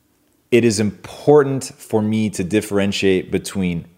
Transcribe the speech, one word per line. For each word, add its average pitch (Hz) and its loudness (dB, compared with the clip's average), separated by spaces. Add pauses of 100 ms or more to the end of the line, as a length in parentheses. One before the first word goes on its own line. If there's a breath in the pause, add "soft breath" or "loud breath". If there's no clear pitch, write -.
(500)
it 117 4
is 107 2
important 135 0
for - -6
me 107 0
to 92 -6
differentiate 98 -2
between 90 -4 (120)